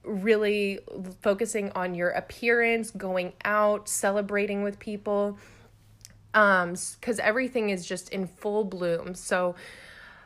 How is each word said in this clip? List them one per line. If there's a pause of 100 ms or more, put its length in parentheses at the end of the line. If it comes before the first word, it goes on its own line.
really (420)
focusing
on
your
appearance,
going (120)
out,
celebrating
with
people, (960)
um,
s-,
'cause
everything
is
just
in
full
bloom.
So (720)